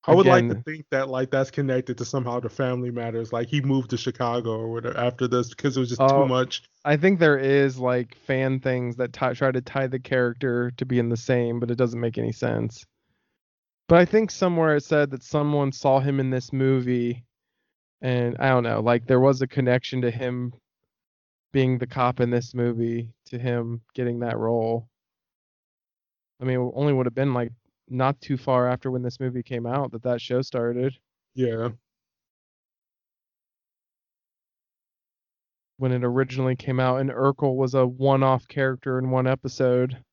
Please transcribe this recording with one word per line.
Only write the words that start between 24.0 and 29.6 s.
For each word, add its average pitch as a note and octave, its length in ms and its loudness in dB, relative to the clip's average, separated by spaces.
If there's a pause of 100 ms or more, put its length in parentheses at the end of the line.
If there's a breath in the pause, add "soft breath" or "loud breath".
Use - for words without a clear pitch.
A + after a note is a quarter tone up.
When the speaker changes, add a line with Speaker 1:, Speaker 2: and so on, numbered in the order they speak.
Speaker 2:
that A2+ 200 -4
role. A2+ 500 -2 (1500)
I B2+ 40 -8
mean, B2+ 140 0
it B2 160 -2
only C#3+ 180 0
would B2+ 120 2
have A#2+ 80 -2
been, C3+ 220 0
like, A#2+ 160 -2 (380)
not C3 320 0
too C#3 160 -6
far B2+ 300 0
after B2 220 -4
when B2+ 140 -4
this B2 160 -8
movie B2+ 240 -4
came A#2+ 240 -8